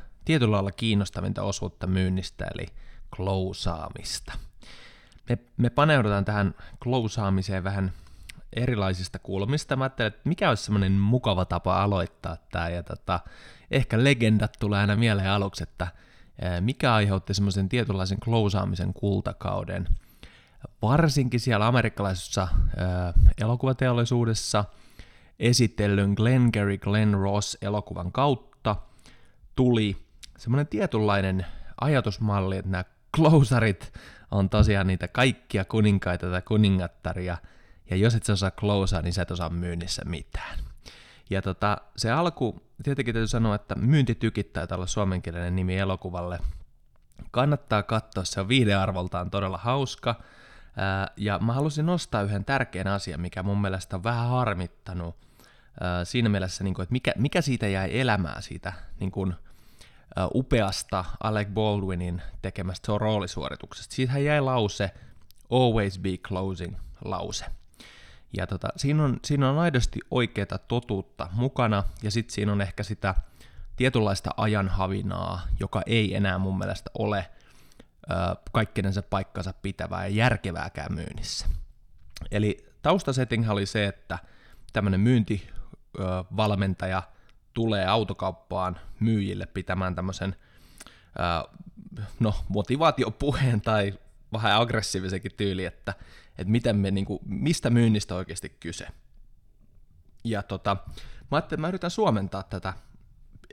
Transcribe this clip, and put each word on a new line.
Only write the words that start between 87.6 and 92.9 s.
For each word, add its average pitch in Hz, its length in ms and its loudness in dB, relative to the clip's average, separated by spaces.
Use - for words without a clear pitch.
autokauppaan 92 920 -2
myyjille 98 460 0
pitämään 92 500 -4
tämmösen, 92 400 -6
ö, 85 380 -4
no, 107 160 2
motivaatiopuheen 123 1120 2